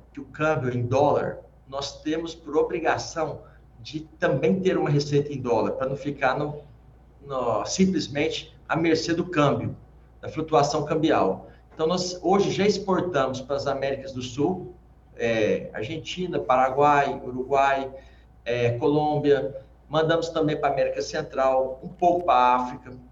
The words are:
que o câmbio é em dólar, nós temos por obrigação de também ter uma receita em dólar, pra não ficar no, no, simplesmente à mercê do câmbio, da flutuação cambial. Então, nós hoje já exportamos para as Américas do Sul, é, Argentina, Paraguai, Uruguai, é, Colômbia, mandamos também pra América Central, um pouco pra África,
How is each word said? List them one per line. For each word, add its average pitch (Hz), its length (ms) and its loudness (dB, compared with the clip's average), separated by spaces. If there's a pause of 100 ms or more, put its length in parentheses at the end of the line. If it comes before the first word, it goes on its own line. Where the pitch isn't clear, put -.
(140)
que 139 60 -16
o 131 60 -12
câmbio 151 440 -2
é 123 60 -2
em 120 100 -2
dólar, 135 540 2 (280)
nós 139 340 -10
temos 160 340 -4
por - 220 -8
obrigação 156 840 -2 (380)
de - 220 -10 (180)
também 175 420 2
ter 185 160 2
uma 151 120 0
receita 147 420 2
em 131 100 -6
dólar, 110 320 0
pra 131 140 -4
não 143 100 -4
ficar 139 400 -2
no, 147 240 -6 (640)
no, 120 400 -2
simplesmente 160 920 -2 (120)
à - 80 -2
mercê 160 380 0
do 170 120 -2
câmbio, 123 500 0 (460)
da 113 80 -12
flutuação 151 560 0
cambial. 127 640 0 (240)
Então, 160 120 -2
nós 180 360 0
hoje 180 300 4
já 175 140 2
exportamos 165 760 0
para 143 160 -4
as 143 100 -6
Américas 135 460 -4
do 123 80 -8
Sul, 156 520 -2 (440)
é, 110 560 0
Argentina, 160 640 -6
Paraguai, 131 880 4
Uruguai, 131 680 0 (520)
é, 120 280 0
Colômbia, 147 840 2 (320)
mandamos 160 420 0
também 151 300 0
pra 143 100 0
América 131 320 0
Central, 135 840 -2
um 180 40 -10
pouco 175 380 2
pra 123 300 6
África, 127 360 -4 (200)